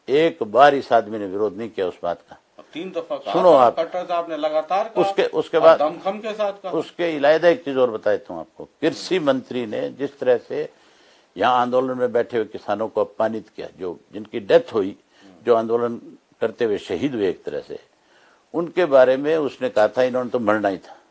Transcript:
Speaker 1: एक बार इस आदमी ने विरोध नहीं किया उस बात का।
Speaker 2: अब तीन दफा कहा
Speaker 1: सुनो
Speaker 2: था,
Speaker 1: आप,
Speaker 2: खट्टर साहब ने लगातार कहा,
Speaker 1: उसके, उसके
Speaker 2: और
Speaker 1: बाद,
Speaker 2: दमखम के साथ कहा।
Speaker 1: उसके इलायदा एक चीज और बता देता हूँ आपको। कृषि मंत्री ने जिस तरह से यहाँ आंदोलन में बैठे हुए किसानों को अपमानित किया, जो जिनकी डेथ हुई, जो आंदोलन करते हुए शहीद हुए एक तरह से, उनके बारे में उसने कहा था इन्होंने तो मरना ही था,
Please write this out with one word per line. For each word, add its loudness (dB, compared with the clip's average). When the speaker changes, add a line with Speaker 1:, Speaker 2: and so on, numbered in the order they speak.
Speaker 1:
एक 0
बार 6
इस -2
आदमी 0
ने -6
विरोध -2
नहीं -10
किया -4
उस -8
बात -6
का। -20
Speaker 2:
अब -20
तीन -12
दफा -8
कहा -10
Speaker 1:
सुनो 4
Speaker 2:
था, 8
Speaker 1:
आप, 6
Speaker 2:
खट्टर -6
साहब -4
ने -6
लगातार -2
कहा, -2
Speaker 1:
उसके, 0
उसके -4
Speaker 2:
और 4
Speaker 1:
बाद, 8
Speaker 2:
दमखम -4
के -8
साथ -4
कहा। -10
Speaker 1:
उसके -4
इलायदा 4
एक 2
चीज -6
और 4
बता -2
देता -2
हूँ -10
आपको। -18
कृषि -4
मंत्री -2
ने -8
जिस -10
तरह 2
से -10
यहाँ 2
आंदोलन -2
में -2
बैठे -2
हुए -2
किसानों -6
को -2
अपमानित -4
किया, -14
जो -10
जिनकी -10
डेथ 2
हुई, -2
जो 2
आंदोलन 0
करते -2
हुए -2
शहीद -4
हुए 0
एक -6
तरह -8
से, -14
उनके -2
बारे 6
में -2
उसने -4
कहा 2
था -2
इन्होंने -2
तो -2
मरना 0
ही -4
था, -20